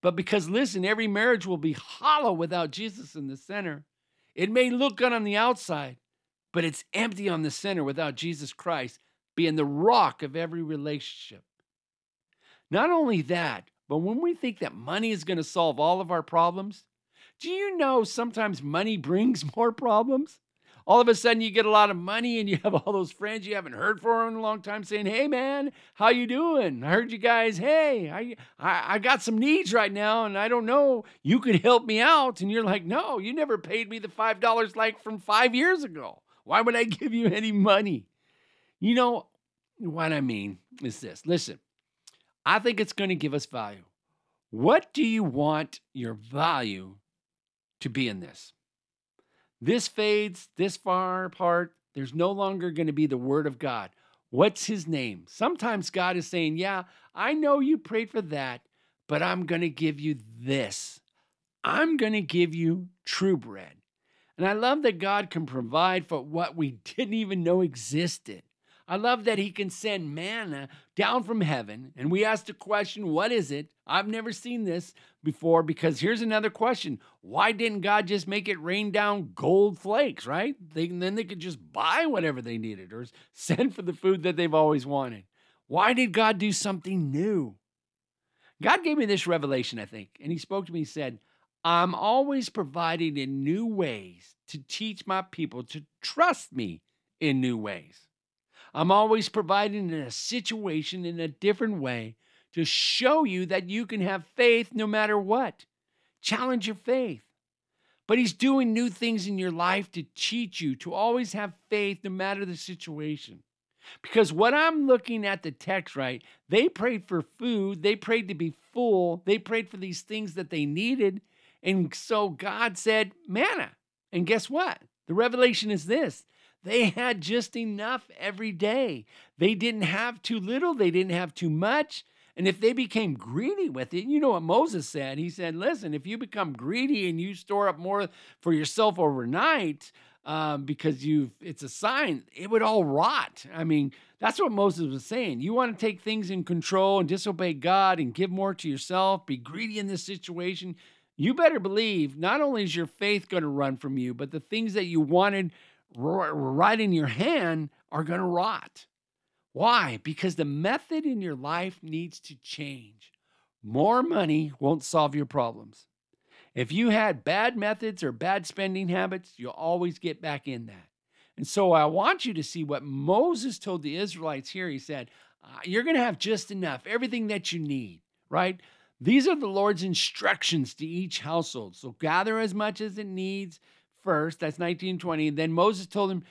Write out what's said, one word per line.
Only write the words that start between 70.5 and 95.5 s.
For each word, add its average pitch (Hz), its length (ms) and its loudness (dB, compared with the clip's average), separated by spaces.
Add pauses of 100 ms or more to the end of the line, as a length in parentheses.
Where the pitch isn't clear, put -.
down 220 280 2
from 220 180 -2
heaven. 127 540 -2
And 135 160 -2
we 202 140 2
ask 220 200 0
the 214 80 -14
question, 208 540 -4
"What 170 240 0
is 202 180 0
it? 143 220 -8 (160)
I've 190 200 0
never 220 260 -6
seen 240 320 -6
this 170 280 -4 (300)
before," 165 400 4
because 160 380 0
here's 214 200 0
another 214 280 0
question. 214 500 -2 (220)
Why 180 320 2
didn't 214 280 -2
God 202 260 2
just 196 200 -4
make 202 220 -4
it 180 120 -4
rain 196 300 -4
down 202 440 0
gold 190 440 4
flakes, 214 480 0
right? 196 280 -2 (180)
They, 160 140 -2
then 180 280 -4
they 226 80 -4
could 185 160 -10
just 139 320 -12
buy 214 340 2
whatever 165 360 0
they 117 160 -8
needed 101 340 -10
or 113 120 -12
s-, 120 180 -18
<laughs> - 120 -20
send 226 400 0
for 202 100 -10
the 175 100 -4
food 185 300 2
that 180 120 0
they've 160 180 0
always 151 320 4
wanted. 131 380 -6 (440)
Why 196 260 2
did 247 180 2
God 220 260 4
do 208 140 0
something 185 580 -2
new? 151 460 -2 (1080)
God 339 220 2
gave 302 140 0
me 262 80 2
this 202 220 0
revelation, 139 520 0
I 101 60 -10
think, 104 240 -16 (120)
and 151 100 -6
he 170 60 -2
spoke 190 280 -6
to 165 80 -14
me, 165 60 -6
he 151 60 -4
said, 127 340 -8 (440)
"I'm 170 320 4
always 262 540 0
providing 165 680 -2
in 139 300 -4
new 185 200 0
ways 117 720 -6 (140)
to 147 180 -12
teach 214 400 -8
my 190 140 -2
people 151 420 -8